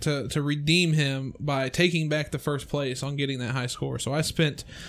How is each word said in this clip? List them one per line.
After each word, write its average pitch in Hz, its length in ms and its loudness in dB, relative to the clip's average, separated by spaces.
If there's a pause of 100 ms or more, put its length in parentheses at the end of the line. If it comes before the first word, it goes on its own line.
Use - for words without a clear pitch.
to, 143 280 0
to 151 120 0
redeem 151 520 4
him 135 460 0
by 135 300 0
taking 165 400 4
back 151 220 0
the 151 80 -4
first 143 300 -4
place 131 320 -2
on 143 140 -4
getting 139 240 -2
that 123 120 -4
high 127 160 -2
score. 131 300 -4
So 127 160 -4
I 156 80 2
spent 156 420 0 (260)